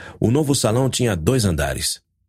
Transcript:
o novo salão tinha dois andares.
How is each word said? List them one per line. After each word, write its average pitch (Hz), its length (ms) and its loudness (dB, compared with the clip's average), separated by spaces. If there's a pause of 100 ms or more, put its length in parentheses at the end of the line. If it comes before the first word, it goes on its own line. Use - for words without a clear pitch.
(200)
o 107 100 2
novo 139 240 2
salão 123 340 0
tinha 113 280 -2
dois 107 280 2
andares. 73 560 -2 (280)